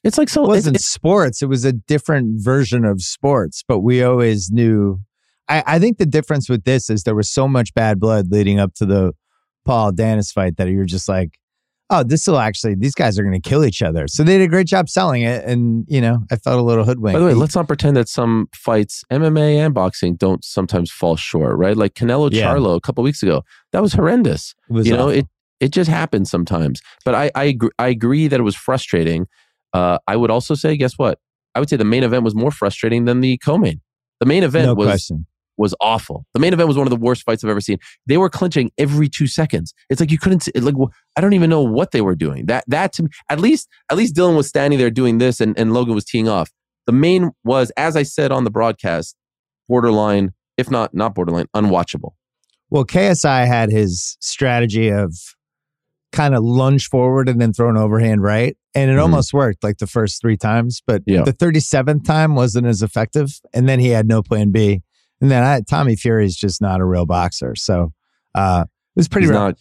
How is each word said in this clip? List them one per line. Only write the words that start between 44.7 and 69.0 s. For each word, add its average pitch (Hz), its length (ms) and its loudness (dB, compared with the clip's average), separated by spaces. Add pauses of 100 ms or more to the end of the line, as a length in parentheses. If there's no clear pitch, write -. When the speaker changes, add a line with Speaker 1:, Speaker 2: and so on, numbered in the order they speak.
Speaker 1:
there 120 120 2
doing 117 280 2
this 123 240 0
and, 110 160 0
and 113 160 0
Logan 120 200 0
was 104 120 -4
teeing 110 220 -2
off. 92 240 -2 (340)
The 117 60 2
main 170 400 2 (120)
was, 127 320 0
as 156 200 -2
I 147 60 2
said 139 300 -2
on 131 120 0
the 104 60 -2
broadcast, 107 640 -4 (540)
borderline, 107 640 2 (240)
if 127 140 -4
not, 117 240 -2
not 101 200 -2
borderline, 85 400 -4
unwatchable. 98 580 -2 (580)
Speaker 2:
Well, 143 140 0
K 190 240 0
S 165 180 0
I 131 180 2
had 117 260 2
his 101 500 -2
strategy 120 720 0
of 101 220 -2 (1000)
kinda 139 280 2
lunge 131 480 2
forward 127 400 2
and 120 120 0
then 113 120 2
throw 120 160 0
an 110 80 2
overhand 107 460 2
right. 107 340 0 (180)
And 135 160 2
it 135 40 4
Speaker 1:
Mm-hmm. 139 80 4
Speaker 2:
almost 160 300 2
worked, 127 320 0
like, 104 140 -2
the 104 80 -6
first 110 340 -2
three 113 160 0
times, 117 500 -2
but 104 200 0
Speaker 1:
Yeah. 92 160 2
Speaker 2:
the 135 100 2
thirty-seventh 151 720 0
time 156 300 2
wasn't 123 320 0
as 107 160 0
effective. 123 580 -4 (140)
And 127 140 2
then 131 120 2
he 123 80 2
had 110 180 2
no 110 160 2
plan 104 280 0
B. 101 320 2 (380)
And 139 100 4
then 123 120 4
I, 131 200 2
Tommy 139 340 0
Fury 110 300 2
is 92 100 -2
just 95 240 -4
not 95 200 0
a 92 40 0
real 90 220 0
boxer. 87 480 -4
So, 87 380 -2 (420)
uh, 90 320 0
it - 320 -10
was 165 100 2